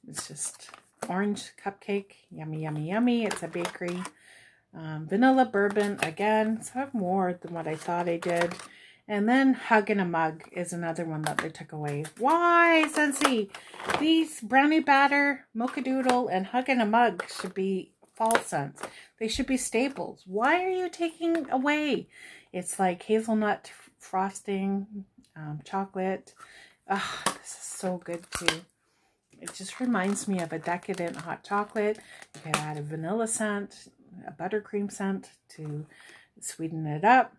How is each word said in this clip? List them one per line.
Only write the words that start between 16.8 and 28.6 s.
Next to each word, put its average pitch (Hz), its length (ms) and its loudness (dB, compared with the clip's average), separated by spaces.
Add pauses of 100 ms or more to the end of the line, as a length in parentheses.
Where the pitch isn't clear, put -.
Mug 214 420 4
should - 280 -8
be 190 360 -2 (220)
fall 226 240 4
scents. - 460 -2 (340)
They 226 100 -4
should 262 200 -2
be 262 100 2
staples. - 680 -2
Why 254 360 2
are 381 60 0
you 370 200 -2
taking 330 600 -2
away? 285 580 0 (460)
It's 180 240 -6
like 180 240 2
hazelnut 220 680 0
f-, - 260 -20
frosting, 196 1080 -4 (300)
um, 151 300 -10
chocolate. 190 680 -4 (520)
Ah, - 380 -4
this - 320 -6
is - 220 -12
so 185 180 -2
good 175 300 -10 (100)
too. 165 240 0 (800)